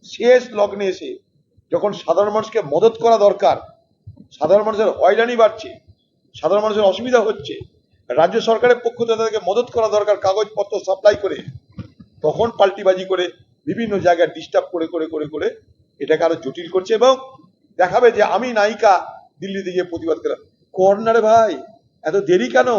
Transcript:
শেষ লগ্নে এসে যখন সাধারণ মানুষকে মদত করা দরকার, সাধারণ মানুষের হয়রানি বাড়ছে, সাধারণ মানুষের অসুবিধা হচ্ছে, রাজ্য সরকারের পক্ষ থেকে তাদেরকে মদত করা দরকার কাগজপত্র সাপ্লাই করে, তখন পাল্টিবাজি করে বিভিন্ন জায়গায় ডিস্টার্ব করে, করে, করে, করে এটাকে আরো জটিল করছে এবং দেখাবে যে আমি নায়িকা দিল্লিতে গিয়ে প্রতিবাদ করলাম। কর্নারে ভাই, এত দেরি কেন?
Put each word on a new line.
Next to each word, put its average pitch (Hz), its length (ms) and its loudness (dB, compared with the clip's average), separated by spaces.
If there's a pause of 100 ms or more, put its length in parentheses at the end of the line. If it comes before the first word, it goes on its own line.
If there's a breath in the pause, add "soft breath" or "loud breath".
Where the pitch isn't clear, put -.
শেষ 240 480 2
লগ্নে 202 340 -4
এসে 147 320 -8 (540)
যখন 175 220 -2
সাধারণ 180 360 -2
মানুষকে 214 320 -4
মদত 175 400 0
করা 226 160 4
দরকার, 196 400 2 (720)
সাধারণ 185 320 2
মানুষের 208 260 0
হয়রানি 214 460 2
বাড়ছে, - 440 0 (540)
সাধারণ 190 280 -2
মানুষের 214 220 -2
অসুবিধা 233 360 2
হচ্ছে, - 340 -4 (560)
রাজ্য 175 320 2
সরকারের 233 340 2
পক্ষ 233 280 -4
থেকে 226 140 0
তাদেরকে 220 220 -2 (100)
মদত 233 220 -2
করা 220 180 -2
দরকার 208 280 0
কাগজপত্র 202 600 -2
সাপ্লাই 190 360 2
করে, 180 220 -6 (840)
তখন 156 360 0
পাল্টিবাজি 190 480 0
করে 180 260 -4 (340)
বিভিন্ন 196 340 -4
জায়গায় 170 280 2
ডিস্টার্ব 165 440 -4
করে, 165 160 -4
করে, 160 200 -6
করে, 156 180 -8
করে 151 300 -6 (440)
এটাকে 156 240 0
আরো 165 120 2
জটিল 160 340 -12
করছে 185 240 -2
এবং 254 240 4 (600)
দেখাবে 208 340 4
যে 208 120 2
আমি 233 300 -2
নায়িকা 214 400 2 (460)
দিল্লিতে 190 320 -8
গিয়ে 180 120 -2
প্রতিবাদ 165 340 -4
করলাম। 143 200 -6 (360)
কর্নারে 214 480 2
ভাই, 214 360 4 (460)
এত 156 120 -4
দেরি 190 340 0
কেন? 254 180 2 (120)